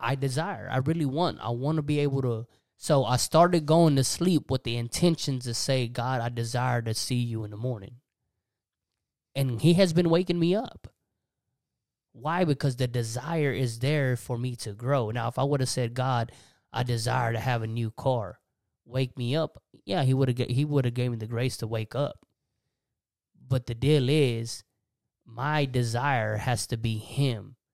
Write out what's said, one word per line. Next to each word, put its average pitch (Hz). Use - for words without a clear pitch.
I 123
desire, 135
I 127
really 160
want, 135
I 113
wanna 139
be 147
able 139
to." 117
So 139
I 120
started 170
going 156
to 135
sleep 170
with 131
the 117
intentions 135
to 120
say, 131
"God, 123
I 120
desire 120
to 113
see -
you 117
in 104
the 104
morning." 113
And 135
he 170
has 180
been 170
waking 175
me 175
up. -
Why? 160
Because 143
the 127
desire 123
is 117
there 135
for 123
me 120
to 110
grow. 123
Now, 117
if 123
I 131
would 143
have 127
said, 120
"God, 123
I 123
desire 117
to 117
have 120
a 110
new 113
car, 117
wake 127
me 123
up," -
yeah, 185
he 131
would 131
have, 127
he 131
would 147
have 120
gave 123
me 117
the 110
grace 120
to 113
wake 110
up. -
But 127
the 120
deal 131
is, 123
my 143
desire 120
has 120
to 123
be 113
him. 110